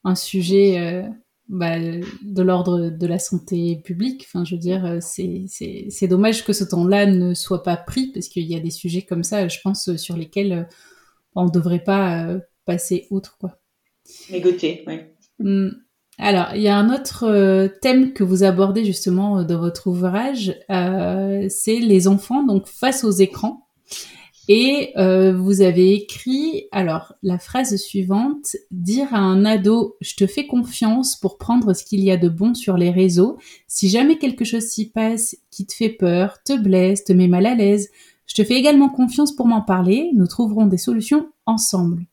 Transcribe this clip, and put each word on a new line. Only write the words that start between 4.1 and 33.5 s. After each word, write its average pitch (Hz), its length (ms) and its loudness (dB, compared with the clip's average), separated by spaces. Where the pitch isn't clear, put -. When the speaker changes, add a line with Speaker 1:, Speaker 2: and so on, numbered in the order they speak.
Speaker 1:
Enfin, 175 180 -6
je 175 100 -8
veux 170 60 -8
dire, 185 240 -4
euh, 170 160 -4
c'est, 180 460 -10
c'est, - 420 -14
c'est 196 180 -4
dommage 214 380 2
que 208 80 -2
ce 202 100 -2
temps-là 190 420 2
ne 180 280 2
soit 180 300 -4
pas 170 140 -2
pris, 262 360 -6
parce 180 140 -10
qu'il 175 160 -6
y 165 120 -6
a 165 40 -6
des 165 120 -6
sujets 180 320 -6
comme 175 200 -6
ça, 202 240 -2
je 170 160 -8
pense, 196 260 -4
euh, 170 80 -4
sur 170 200 -10
lesquels, 190 360 -4
euh, 170 100 -4
on 180 100 0
devrait 170 380 0
pas, 180 440 -2
euh, 185 120 -6
passer 175 460 -4
outre, 196 280 -8
quoi. - 200 -12
Speaker 2:
Mégoter, 175 580 -2
oui. 160 80 -10
Speaker 1:
Hmm. 196 300 0
Alors, 190 360 0
il 208 80 -4
y 208 40 2
a 202 100 4
un 220 160 4
autre, 269 320 -6
euh, 196 420 4
thème 262 300 4
que 208 120 -2
vous 185 200 2
abordez 196 400 2
justement, 190 560 0
euh, 170 40 0
dans 170 160 -2
votre 170 280 -4
ouvrage, 190 720 -2
euh, 190 800 -2
c'est 220 300 -2
les 196 280 4
enfants, 233 360 2
donc, 202 240 0
face 262 360 -2
aux 214 80 2
écrans. 190 560 0
Et, 262 480 2
euh, 185 400 4
vous 190 240 2
avez 185 320 6
écrit, 269 760 -4
alors, 165 500 -4
la 180 160 -2
phrase 247 380 -4
suivante, « 214 800 -4
Dire 226 420 -2
à 214 60 0
un 190 260 4
ado, 214 560 2
je - 140 -12
te 202 100 2
fais 285 220 -6
confiance 240 680 -2
pour - 200 -4
prendre 233 360 2
ce - 100 -4
qu'il 202 160 -2
y 196 120 4
a 180 60 4
de 170 120 2
bon 196 240 0
sur 196 240 -2
les 175 120 4
réseaux, 185 480 4